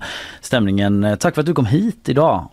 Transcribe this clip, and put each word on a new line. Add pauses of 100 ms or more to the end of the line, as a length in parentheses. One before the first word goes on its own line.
(420)
stämningen.
Eh,
tack
för
att
du
kom
hit
idag